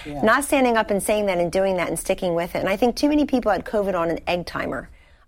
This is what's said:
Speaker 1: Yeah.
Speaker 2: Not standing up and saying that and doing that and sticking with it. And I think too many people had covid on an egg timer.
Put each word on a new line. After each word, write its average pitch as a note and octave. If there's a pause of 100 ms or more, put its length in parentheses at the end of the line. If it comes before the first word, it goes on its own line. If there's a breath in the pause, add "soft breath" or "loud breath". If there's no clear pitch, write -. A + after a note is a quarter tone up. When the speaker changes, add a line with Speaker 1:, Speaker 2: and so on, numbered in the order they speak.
Speaker 1:
Yeah. F#3+
Speaker 2:
Not A#3+
standing B3+
up A3
and G3
saying G#3+
that F#3
and F3
doing F#3+
that E3+
and E3
sticking F#3
with E3+
it. E3
And F#3
I G3
think A#3+
too D4
many D4
people A3+
had E3+
covid G3
on E3+
an E3
egg F3
timer. - (380 soft breath)